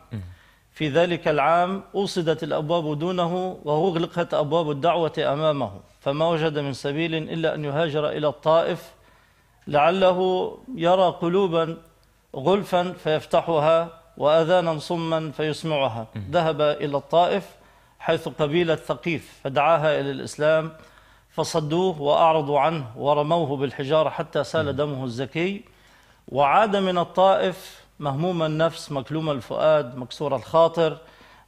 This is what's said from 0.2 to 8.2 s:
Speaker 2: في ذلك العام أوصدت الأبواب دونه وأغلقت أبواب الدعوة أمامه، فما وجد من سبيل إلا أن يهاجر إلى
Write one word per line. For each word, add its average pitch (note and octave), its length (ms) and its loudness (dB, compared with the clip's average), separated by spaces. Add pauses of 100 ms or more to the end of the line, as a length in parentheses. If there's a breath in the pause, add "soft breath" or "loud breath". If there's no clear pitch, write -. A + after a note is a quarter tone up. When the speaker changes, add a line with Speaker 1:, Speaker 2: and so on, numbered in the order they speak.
Speaker 2:
في D#3 180 -4
ذلك E3+ 380 0
العام E3+ 560 0 (120)
أوصدت F3+ 480 -2
الأبواب D3+ 560 -2
دونه F3+ 640 -2
وأغلقت E3 680 -2
أبواب D3+ 380 0
الدعوة D#3 460 0
أمامه، C#3+ 540 0 (280)
فما D3 280 0
وجد D#3 320 0
من C#3+ 140 -4
سبيل D#3 420 -4
إلا D#3+ 400 -4
أن D3+ 100 -6
يهاجر D3+ 440 -2
إلى D3+ 180 -2